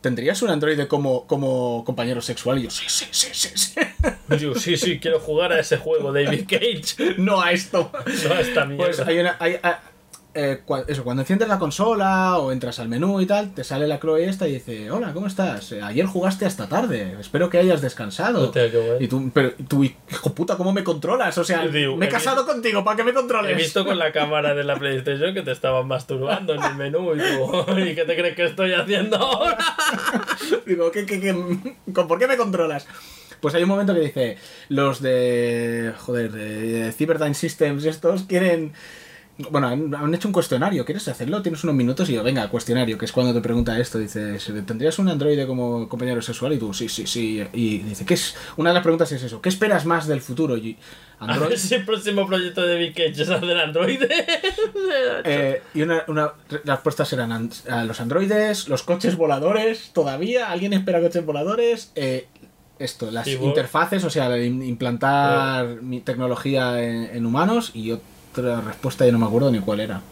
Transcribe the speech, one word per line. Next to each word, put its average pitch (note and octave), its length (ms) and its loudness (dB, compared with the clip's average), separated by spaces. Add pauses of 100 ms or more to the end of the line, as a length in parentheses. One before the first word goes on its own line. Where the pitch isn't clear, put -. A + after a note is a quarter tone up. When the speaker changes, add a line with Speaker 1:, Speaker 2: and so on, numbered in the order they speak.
Speaker 1:
"¿Tendrías C3+ 420 -2
un A3 80 0
androide D3 360 2
como, C3+ 400 0
como B2+ 580 0
compañero A#2+ 380 -2
sexual?". B2+ 360 -2
Y B2+ 40 -2
yo, A#2 80 -6
"Sí, - 160 -6
sí, - 240 -2
sí, - 220 0
sí, - 240 -2
sí". - 180 0 (540)
<laughs> - 0 - (100)
Speaker 2:
Digo, C#3+ 160 -2
"Sí, E3+ 220 0
sí, F3 240 0
quiero D#3+ 180 2
jugar D#3+ 340 2
a E3 60 4
ese D#3 180 2
juego, D3 360 0
David C#3+ 360 2
Cage". G#3 680 0
Speaker 1:
No G3 240 4
a F3 80 2
esto. F3+ 400 0 (380)
Speaker 2:
No D#3+ 60 4
a F3+ 60 2
esta - 240 2
mierda. C#3 220 -2
Speaker 1:
Pues E3+ 140 0
hay E3+ 180 2
una, F3 220 2
hay, F3 220 0
ah, F3 180 0 (540)
eh, C#3 320 -2
cua-, C3+ 220 -4
eso, C3+ 160 -4
cuando B2 160 -2
enciendes F#3+ 260 2
la G3+ 120 0
consola F#3+ 800 2
o C3+ 140 0
entras B2 260 -4
al A#2 100 -6
menú F3+ 320 0
y F#3 60 4
tal, G3+ 260 0
te C3+ 120 -8
sale D3 220 -2
la C#3+ 140 -2
Chloe D#3+ 240 2
esta F#3+ 240 -2
y C#3+ 60 0
dice, A2 360 -8
"Hola, G3 220 -4
¿cómo F#3 140 -6
estás? E3+ 460 -2
Eh, G#2 100 -8
ayer A2+ 240 0
jugaste F#3+ 400 0
hasta - 240 -4
tarde, B2 500 -2
espero E3+ 300 0
que F3+ 80 4
hayas F3 240 6
descansado". D#3+ 640 0
Speaker 2:
Hostia, A#2 260 2
qué A#2 80 2
guay. A#2+ 260 2
Speaker 1:
Y A#2 40 -2
tú, C3 260 0
"Pero, C3 180 4 (160)
tú, C#3 160 4
hijo - 500 -4
puta, F3 220 0
¿cómo F#3 160 0
me F#3+ 120 0
controlas? F3 520 0
O E3+ 80 0
sea, E3+ 240 0
Speaker 2:
Digo, C#3+ 300 2
Speaker 1:
me F#3 80 2
he - 20 2
Speaker 2:
he - 20 0
Speaker 1:
casado B3+ 360 2
Speaker 2:
vi-, D#4 40 -4
Speaker 1:
contigo, A3+ 320 0
¿para G#3 140 2
qué A3+ 80 0
me B3 80 4
controles?". A#3 400 0
Speaker 2:
he - 40 2
visto E3 280 0
con F#3+ 140 0
la D#3 120 2
cámara D3 440 2
de C#3+ 100 0
la C#3+ 140 0
PlayStation C#3 560 0
que F#3+ 80 -4
te C3+ 100 -4
estabas C3 320 0
masturbando C#3 720 -2
en D3 100 -2
el C#3 120 -2
menú D#3 380 -2
y D3+ 40 -2
tú, F3+ 600 0
<laughs> - 20 -
"¿Y E3+ 140 0
qué E3 120 0
te E3 100 0
crees F3 180 0
que F3 120 0
estoy F#3 260 0
haciendo F#3+ 460 0
ahora?". C#4 400 2
Speaker 1:
<laughs> D#4 1080 -2
Digo, E3+ 240 2
"¿Qué, G3+ 140 -4
qué, G3 160 -4
qué? F#3+ 140 0 (580)
¿Con, F3+ 160 0
por E3+ 100 2
qué B3 80 4
me C4 120 2
controlas?". F3+ 480 0 (560)
Pues D3 120 0
hay E3+ 100 4
un F#3 40 4
momento G3 240 2
que E3+ 80 4
dice, B2+ 380 0 (320)
los C#3 320 2
de, A#2+ 960 2
joder, A#2 340 -2
de A2 600 -4
Cyberdyne D3+ 420 0
Systems D3 500 0
estos E3+ 380 0
quieren, F3 500 2 (800)
bueno, C#3+ 160 2
han, C#3 300 0
han D3 180 0
hecho F#3 140 -2
un G3 40 -2
cuestionario, D#3+ 520 0
¿quieres F3 240 -6
hacerlo? D3 340 -4
Tienes E3 220 -4
unos D#3 100 2
minutos C3 340 2
y C#3 40 0
yo, A2 100 0
"Venga, A#2+ 260 0
cuestionario", A#2 500 0
que A2 80 -4
es - 60 -6
cuando B2 220 4
te A#2 60 2
pregunta A#2 400 0
esto, A#2+ 180 -2
dice, G#2 400 -6 (260)
"¿Tendrías A#2 360 -2
un F#3+ 80 4
androide D3 380 2
como A#2+ 420 -2
compañero B2 340 -2
sexual?". A#2+ 300 -4
Y C#3 60 0
tú, G#2+ 140 -4
"Sí, A2+ 160 -6
sí, A2 200 -6
sí". A2 340 -2 (100)
Y G#2+ 260 0
dice, G#2 280 -6
"¿Qué F3+ 80 4
es?". - 220 -4 (220)
Una E3 120 4
de F3 40 6
las F3+ 100 4
preguntas E3 260 4
es C3 140 -6
eso, A#2 180 -10
"¿Qué F#3 60 2
esperas F#3 380 2
más E3 200 2
del C#3+ 140 0
futuro?". C3 360 -2
Y A2 200 -6 (420)
Speaker 2:
A - 80 -10
ver - 80 0
Speaker 1:
android D#3+ 220 2
Speaker 2:
si F#3+ 180 0
el G3 100 0
próximo G3+ 440 0
proyecto F#3 360 0
de F3 140 2
Big E3 160 -2
Cage D#3 280 0
es D3+ 80 0
hacer F3 260 0
androide. F3 520 2
<laughs> F4+ 1160 0
Speaker 1:
Eh, C#3+ 380 0 (120)
y D3+ 80 0
una, E3 260 0
una, D3+ 240 0 (320)
las C#3+ 120 2
respuestas D3 360 0
eran A#2 200 -2
and-, A2+ 200 -4 (160)
a A#2+ 160 -2
los A2+ 160 -6
androides, G3 680 0
los E3+ 140 -2
coches F3 340 0
voladores, F3 760 2
todavía, F3+ 580 0
¿alguien F3+ 220 -2
espera F#3+ 280 2
coches E3+ 240 2
voladores? G#3+ 720 0
Eh, C3 320 -2 (520)
esto, A#2+ 320 -8
las A#2 160 -6
Speaker 2:
Cyborg. C3+ 220 0
Speaker 1:
interfaces, D#3 560 0
o D#3 60 0
sea, C3+ 180 0
la B2 80 2
de A#2+ 140 0
im-, C3 160 -2
implantar C3+ 1000 2
Speaker 2:
Claro. A#2+ 160 -8
Speaker 1:
mi B2 180 -6
tecnología B2+ 840 0
en, A#2 220 -2 (120)
en A#2 100 -2
humanos, F#3+ 480 2
y A2+ 180 -4
otra A#2+ 680 -4
respuesta, A2+ 460 0
yo A#2+ 60 8
no A#2 60 6
me A2+ 80 4
acuerdo B2 240 4
ni A2+ 100 4
cuál G#2 200 0
era. G#2+ 200 -4 (120)